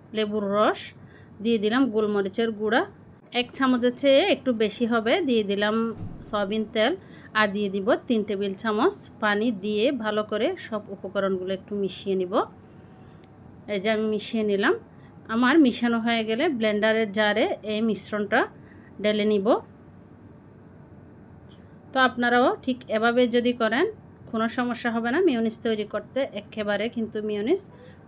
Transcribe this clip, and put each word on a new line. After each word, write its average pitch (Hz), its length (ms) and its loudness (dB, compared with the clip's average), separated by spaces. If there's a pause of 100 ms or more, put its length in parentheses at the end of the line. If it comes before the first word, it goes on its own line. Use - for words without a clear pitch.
(140)
লেবুর 214 400 -2
রস, 233 260 2 (600)
দিয়ে 226 180 0
দিলাম 214 240 0 (100)
গোলমরিচের 208 600 0
গুঁড়া, 214 300 0 (520)
এক 240 140 -2 (100)
চামচের 247 440 2
চেয়ে 277 200 6 (120)
একটু - 200 -2
বেশি 220 320 -2
হবে, 226 360 2
দিয়ে 240 220 2
দিলাম 202 320 0 (460)
সয়াবিন 208 500 -2
তেল, 226 220 2 (400)
আর 214 200 2
দিয়ে 208 160 -2
দিব 190 180 -4 (180)
তিন 226 180 0
টেবিল 196 320 -4
চামচ 226 400 0 (240)
পানি। 208 280 0 (160)
দিয়ে 214 220 0 (180)
ভালো 214 180 0 (100)
করে 220 160 0 (100)
সব 208 240 -8 (140)
উপকরণগুলো 190 580 -2
একটু 190 220 -8
মিশিয়ে 196 400 -4
নিব। 185 180 -2 (1300)
এই 208 140 -4
যে 214 140 0
আমি 220 120 0
মিশিয়ে 214 360 -2
নিলাম। 208 300 2 (540)
আমার 247 320 2
মিশানো 240 400 4
হয়ে 226 300 0
গেলে 226 140 0 (140)
ব্লেন্ডারের 220 540 2
জারে 214 340 2 (180)
এই 214 180 -4
মিশ্রণটা 214 580 0 (600)
ঢেলে 208 260 0
নিব। 208 220 2 (2500)
তো - 100 -8
আপনারাও 247 480 4 (140)
ঠিক 254 160 -4 (120)
এভাবে 233 380 2
যদি 240 260 2
করেন 240 320 0 (420)
কোনো 226 180 -2 (120)
সমস্যা 240 340 -2
হবে 233 200 -2
না 311 100 2
মেয়োনিজ 226 420 2
তৈরি 214 300 -2
করতে, 214 260 -6 (220)
একেবারে 208 480 -4
কিন্তু 220 340 -6
মেয়োনিজ 214 380 -2 (460)